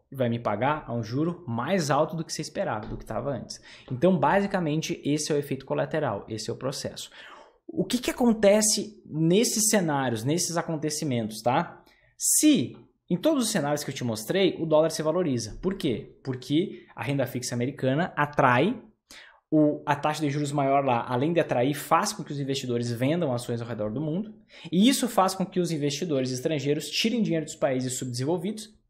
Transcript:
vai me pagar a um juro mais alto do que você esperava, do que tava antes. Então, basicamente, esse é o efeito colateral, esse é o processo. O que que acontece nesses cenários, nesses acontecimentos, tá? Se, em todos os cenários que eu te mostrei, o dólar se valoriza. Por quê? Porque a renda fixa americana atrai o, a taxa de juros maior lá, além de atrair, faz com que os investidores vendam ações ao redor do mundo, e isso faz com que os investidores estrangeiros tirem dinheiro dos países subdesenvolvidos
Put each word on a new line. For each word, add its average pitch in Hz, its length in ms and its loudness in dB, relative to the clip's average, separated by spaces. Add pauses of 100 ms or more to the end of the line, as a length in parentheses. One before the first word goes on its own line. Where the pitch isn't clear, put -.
(120)
vai 131 160 -2
me 117 100 -2
pagar 120 480 -2
a 120 60 -8
um 117 100 -4
juro 151 440 -4
mais 139 440 -2
alto 160 260 0
do 165 80 -6
que - 80 -12
você 160 100 -8
esperava, 139 440 -6
do 113 100 -10
que - 80 -14
tava 117 260 -6
antes. - 300 -10 (300)
Então, 170 260 4
basicamente, 165 880 0
esse 147 260 0
é 156 40 2
o 143 40 2
efeito 143 260 -4
colateral, 143 640 -2
esse 110 220 -8
é - 20 -2
o 117 40 -6
processo. - 540 -8 (560)
O - 180 -2
que 233 140 -2
que - 120 -2
acontece 214 960 4
nesses 190 640 4
cenários, 139 540 2
nesses 165 320 0
acontecimentos, 151 840 -2
tá? 143 420 0 (360)
Se, 247 580 2 (320)
em 180 80 0
todos 277 280 2
os 214 60 -2
cenários 147 340 0
que 143 60 -8
eu - 40 -6
te - 80 -8
mostrei, 156 560 0
o 165 80 -4
dólar 156 240 4
se 160 120 -4
valoriza. 151 600 -2
Por 190 120 -2
quê? - 500 -4
Porque 143 640 -2 (100)
a - 80 -10
renda 135 220 0
fixa 123 280 -6
americana 123 640 0
atrai 147 640 2 (680)
o, 151 340 4
a 147 120 2
taxa 151 240 -2
de 147 100 0
juros 143 220 -2
maior 139 320 4
lá, 120 240 2
além 135 240 2
de 165 80 4
atrair, 139 340 2
faz 175 380 2
com - 100 -8
que 151 100 -8
os 143 60 -6
investidores 123 540 -2
vendam 135 420 0
ações 120 260 -4
ao 117 60 -6
redor 107 240 -4
do 123 100 -4
mundo, 160 320 -4 (380)
e 196 180 6
isso 262 200 2
faz 196 260 2
com 180 100 -2
que 185 140 -4
os 170 140 0
investidores 143 580 -2
estrangeiros 143 580 -2
tirem 226 340 0
dinheiro 160 220 0
dos - 120 -12
países 127 380 0
subdesenvolvidos 156 800 -4 (180)